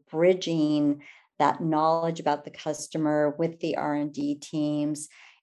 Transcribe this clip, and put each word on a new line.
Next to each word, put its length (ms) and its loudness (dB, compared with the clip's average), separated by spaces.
bridging 920 2
that 220 2
knowledge 600 0
about 240 -2
the 60 -14
customer 880 -2
with 220 -2
the 160 -2
R 180 -2
and 200 -4
D 220 -4
teams. 720 -4